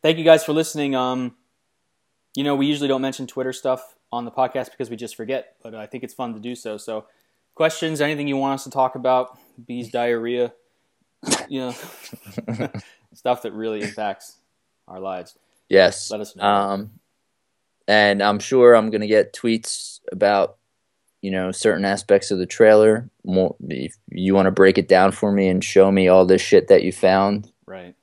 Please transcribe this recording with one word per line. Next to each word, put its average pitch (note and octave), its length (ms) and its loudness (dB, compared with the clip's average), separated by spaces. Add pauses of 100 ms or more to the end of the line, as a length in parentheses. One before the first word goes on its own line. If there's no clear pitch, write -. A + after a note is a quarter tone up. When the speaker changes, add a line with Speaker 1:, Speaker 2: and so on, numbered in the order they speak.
Speaker 1:
Thank D#3+ 160 2
you E3 60 -6
guys D#3+ 200 6
for D#3 100 -6
listening. D3 420 -2
Um, B2+ 400 -4 (1000)
you C#3 80 -4
know, C#3+ 120 0
we C#3 100 0
usually D3 240 -2
don't C3 120 0
mention C3+ 260 -8
Twitter C3 260 -6
stuff B2+ 420 -6 (160)
on A#2+ 140 -8
the A#2 60 -14
podcast B2+ 400 -4
because A#2+ 180 -10
we A#2 80 -10
just A#2 180 -14
forget, A#2 480 -10
but A2 120 -20
I G#2+ 100 -16
think A#2 180 -14
it's A#2 100 -16
fun A#2+ 200 -10
to G#2+ 60 -14
do A#2+ 160 -12
so. A2 220 -12
So A2 280 -12 (480)
questions, D#3+ 480 -2
anything D3 260 -4
you C#3 100 -4
want C3+ 180 -2
us C3 100 -12
to C3+ 60 -16
talk C3 240 -2
about, B2+ 420 -2 (280)
B's A#2+ 240 -12
diarrhea, A#2+ 640 -2 (920)
you C#3 140 -10
know, B2 140 -10 (720)
<laughs> A2 220 -8 (440)
stuff B2 300 -4
that A2 100 -10
really A2 280 -8
impacts G#2 560 -10 (500)
our F#2 120 -18
lives. F#2 380 -12 (320)
Speaker 2:
Yes. F#2+ 420 2
Speaker 1:
Let G#2+ 100 -8
us - 140 -14
know. G2 80 -10
Speaker 2:
Um, G2+ 480 -2 (960)
and G2+ 340 4
I'm G#2 180 0
sure A#2+ 360 6
I'm A2 160 2
gonna G#2+ 160 -4
get G#2+ 260 2
tweets - 680 -6 (120)
about, G2 460 0 (640)
you G2 100 -8
know, F#2 200 -4
certain G2 340 -2
aspects G2 460 0
of G2 80 -4
the F2+ 60 -4
trailer. A2 640 4 (140)
More, F#2+ 320 0 (140)
if - 260 -8 (160)
you F#2+ 240 0
wanna F#2+ 160 4
break F#2+ 260 4
it F#2+ 100 -2
down F#2+ 240 4
for G#2 200 -4
me G2 160 0
and F#2 160 -2
show F#2+ 280 4
me F#2+ 160 2
all F#2 180 6
this F#2 160 4
shit - 260 2
that F#2 160 6
you F#2 80 -4
found, G2 600 0 (140)
Speaker 1:
Right. F#2 380 -20